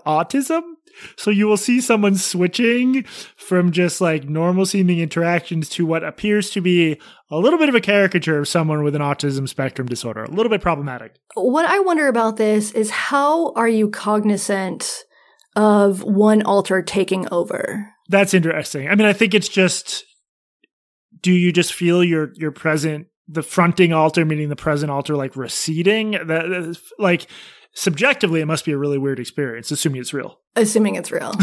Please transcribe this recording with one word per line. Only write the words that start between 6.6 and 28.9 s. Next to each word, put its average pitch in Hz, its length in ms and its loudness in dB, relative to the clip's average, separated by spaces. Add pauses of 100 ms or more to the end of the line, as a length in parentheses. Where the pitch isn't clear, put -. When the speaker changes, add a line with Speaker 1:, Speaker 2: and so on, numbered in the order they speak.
Speaker 1:
be 170 380 2 (320)
a 151 60 -4
little 277 220 4
bit 311 100 4
of 247 80 2
a 220 40 4
caricature 185 580 2
of 147 100 -2
someone 156 340 0
with 147 140 0
an 143 60 -2
autism 139 460 -2
spectrum 131 380 -6
disorder. 113 380 -8
A 113 60 -12
little 214 200 0
bit 196 100 0
problematic. 143 560 -4 (180)
Speaker 2:
What 254 320 0
I 359 120 2
wonder 330 300 2
about 226 280 0
this 214 360 0
is 214 180 -2
how 294 640 0
are 226 160 0
you 214 220 2
cognizant 202 1120 -2 (500)
of 202 480 4
one 214 400 4
alter 196 400 2
taking 185 480 -2
over? 202 640 -6 (140)
Speaker 1:
That's 196 260 2
interesting. 156 540 -2
I 202 80 2
mean, 214 100 4
I 202 60 4
think 202 220 0
it's 208 140 2
just, - 560 -2 (1200)
do 180 80 2
you 175 220 4
just 170 220 0
feel 175 280 2
your, 160 320 0
your 156 160 -6
present, 156 560 -4 (220)
the 156 160 -6
fronting 175 480 2
alter, 160 320 2
meaning 151 240 -2
the 143 80 -6
present 147 340 -2
alter, 143 240 -4
like, 135 220 -4
receding? 175 760 -2
That, 165 140 -6
that, 170 520 -4 (200)
like, 180 300 0 (460)
subjectively, 175 640 0
it 151 60 -2
must 156 180 -2
be 160 80 -2
a 143 60 -2
really 143 200 -2